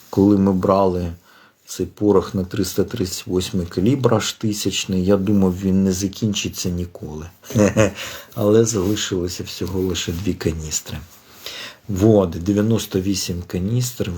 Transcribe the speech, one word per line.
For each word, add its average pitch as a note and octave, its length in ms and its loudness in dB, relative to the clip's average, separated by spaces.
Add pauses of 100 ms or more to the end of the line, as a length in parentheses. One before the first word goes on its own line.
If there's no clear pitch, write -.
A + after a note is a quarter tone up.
(100)
Коли G2+ 280 6
ми G2 140 4
брали F#2 600 2 (540)
цей - 200 -6
порох G2 480 2
на F#2 100 0
триста F#2+ 400 -2
тридцять - 420 -6
восьмий F2+ 400 -2
калібр, A#2 480 2
аж - 180 0
тисячний, F#2+ 720 -2
я G2+ 120 4
думав, F#2+ 440 2
він F#2+ 240 2
не F#2+ 80 2
закінчиться F#2+ 760 -4
ніколи. E2+ 580 -8 (280)
<laughs> G#2 360 4 (440)
Але A2 300 4
залишилося G2 800 -2
всього F#2 360 -6
лише F#2 320 -4
дві F2 220 -4
каністри. D#2+ 640 -6 (920)
Вот, G2 420 4
дев'яносто G2+ 720 0
вісім F#2 460 -4
каністр, G#2+ 720 -4